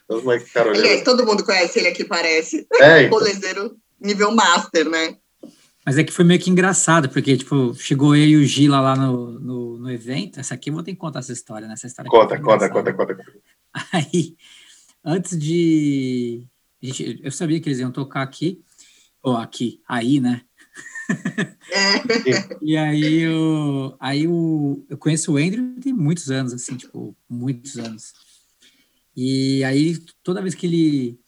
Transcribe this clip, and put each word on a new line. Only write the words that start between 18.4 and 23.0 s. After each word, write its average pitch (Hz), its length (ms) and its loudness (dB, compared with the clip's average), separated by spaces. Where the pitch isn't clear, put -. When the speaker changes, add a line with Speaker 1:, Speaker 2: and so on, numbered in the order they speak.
Speaker 3:
ou 127 160 -2
aqui, 113 520 -8
aí, 127 320 0
né? 123 220 -2
Speaker 2:
É. 180 880 0
Speaker 3:
E 156 140 0
aí, 156 520 0